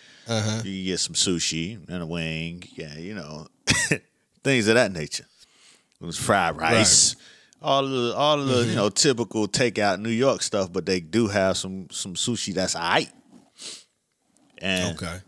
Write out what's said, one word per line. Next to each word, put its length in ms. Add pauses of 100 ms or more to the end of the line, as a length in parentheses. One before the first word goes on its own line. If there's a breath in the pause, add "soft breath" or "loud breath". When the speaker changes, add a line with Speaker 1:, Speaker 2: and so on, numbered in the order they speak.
(260 loud breath)
Speaker 1:
Uh-huh. 380
Speaker 2:
you 200
get 140
some 160
sushi 640 (100)
and 140
a 40
wing, 580 (100)
yeah, 240
you 160
know, 320 (200)
<laughs> 760
things 240
of 60
that 180
nature. 320 (760 soft breath)
It 40
was 140
fried 380
Speaker 1:
Right. 180
Speaker 2:
rice, 420 (460 loud breath)
all 220
of 60
the, 260
all 240
of 80
the, 140
Speaker 1:
Mm-hmm. 80
Speaker 2:
you 60
know, 140
typical 580
takeout 520
New 100
York 320
stuff, 300
but 120
they 160
do 280
have 280
some, 340
some 240
sushi 400
that's 200
aight. 380 (1500 loud breath)
And, 380
Speaker 1:
Okay. 320